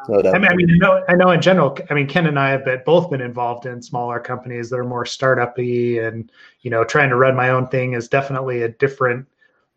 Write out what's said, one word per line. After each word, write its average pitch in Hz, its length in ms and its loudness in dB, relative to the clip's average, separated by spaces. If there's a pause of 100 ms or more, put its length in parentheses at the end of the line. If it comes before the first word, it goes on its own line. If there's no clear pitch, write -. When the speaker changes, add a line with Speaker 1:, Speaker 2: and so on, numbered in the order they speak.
Speaker 1:
No 101 140 2
doubt. 185 120 4
Speaker 2:
I 185 40 4
mean, 196 120 4
I 180 40 4
mean, 175 160 2
I 170 60 6 (100)
know, 185 220 2
I 180 80 4
know 185 160 6
in 156 100 2
general, 160 340 2 (140)
I 147 40 -2
mean, 143 120 0
Ken 170 200 0
and 147 120 -2
I 135 120 0
have 135 140 -2
been, 127 220 -2
both 170 240 4
been 139 100 -4
involved 120 460 -6
in 123 160 -12
smaller 123 380 -8
companies 120 500 -10
that 127 80 -4
are 123 60 -4
more 123 200 -6
startup-y, 120 960 0
and, 113 280 -8 (320)
you 120 80 -10
know, 113 140 2
trying 143 260 2
to 123 60 0
run 131 180 4
my 127 160 0
own 127 180 0
thing 127 260 -4
is 117 140 -6
definitely 131 540 -2
a 117 60 -2
different, 131 580 -2 (500)